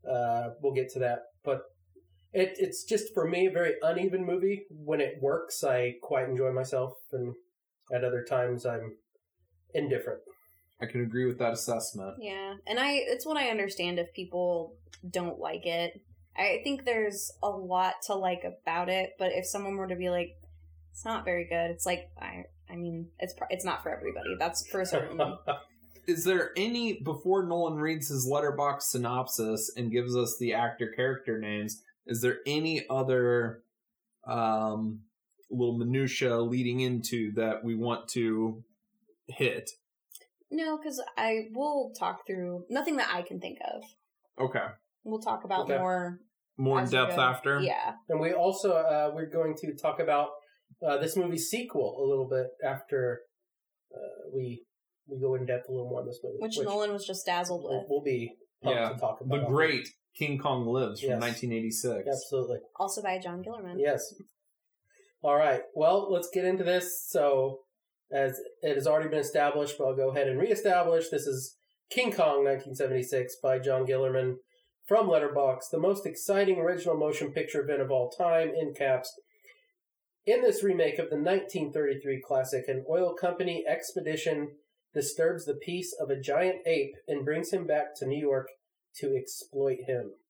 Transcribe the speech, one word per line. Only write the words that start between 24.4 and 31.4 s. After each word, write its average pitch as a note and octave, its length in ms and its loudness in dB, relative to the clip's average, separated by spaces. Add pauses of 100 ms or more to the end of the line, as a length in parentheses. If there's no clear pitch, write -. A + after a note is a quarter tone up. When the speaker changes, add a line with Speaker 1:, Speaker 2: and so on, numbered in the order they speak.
Speaker 3:
for F#3+ 160 0
certain. - 340 -2
Speaker 1:
<laughs> - 840 -6
Speaker 2:
Is E3 180 0
there F3 320 4
any, A3+ 380 0 (100)
before F3+ 420 2
Nolan E3+ 320 0
reads D#3 300 -2
his C3 180 0
Letterboxd C#3+ 560 2
synopsis A#2+ 960 -2
and A#2 160 -2
gives B2 240 2
us A#2 240 0
the A#2 140 0
actor A#2 420 -2
character B2+ 420 -2
names, G#2 440 -4 (240)